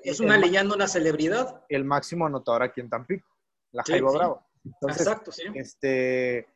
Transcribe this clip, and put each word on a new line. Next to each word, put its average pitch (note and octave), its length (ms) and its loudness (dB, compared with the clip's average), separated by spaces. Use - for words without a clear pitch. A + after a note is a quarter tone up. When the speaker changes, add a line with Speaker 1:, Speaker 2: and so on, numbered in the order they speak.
Speaker 1:
es - 160 -4
Speaker 2:
El A3 80 2
Speaker 1:
una G#3 80 6
Speaker 2:
ma-, G3+ 100 6
Speaker 1:
leyenda, G3 300 2
una G3 120 0
celebridad. E3 800 0
Speaker 2:
el C#3 160 -2
máximo C#3+ 440 -2
anotador C3 360 0
aquí B2 180 -4
en A#2+ 80 -12
Tampico, B2 380 -6
la B2 120 -4
Speaker 1:
Sí, D#3 100 -2
Speaker 2:
Jaiba C3+ 180 4
Speaker 1:
sí. C#3+ 60 2
Speaker 2:
Bravo. E3+ 280 -2
Entonces, D3 440 -4
Speaker 1:
Exacto, G#3 240 -4
sí. E3 120 -14
Speaker 2:
este, B2+ 840 -2
eh, A2+ 60 -12